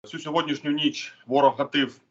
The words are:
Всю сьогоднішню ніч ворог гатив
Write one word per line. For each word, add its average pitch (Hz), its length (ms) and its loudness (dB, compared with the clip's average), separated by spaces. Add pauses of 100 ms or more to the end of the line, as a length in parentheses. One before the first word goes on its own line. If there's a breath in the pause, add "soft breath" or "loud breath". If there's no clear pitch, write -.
Всю 160 160 -12
сьогоднішню 151 500 -2
ніч 147 440 -2 (120)
ворог 135 320 4
гатив 139 420 -2 (100)